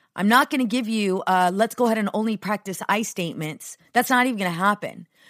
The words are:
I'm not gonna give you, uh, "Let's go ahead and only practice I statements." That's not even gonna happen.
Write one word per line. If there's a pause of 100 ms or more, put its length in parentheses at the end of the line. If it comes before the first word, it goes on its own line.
(160)
I'm
not
gonna
give
you,
uh,
"Let's
go
ahead
and
only
practice
I
statements." (160)
That's
not
even
gonna
happen. (220)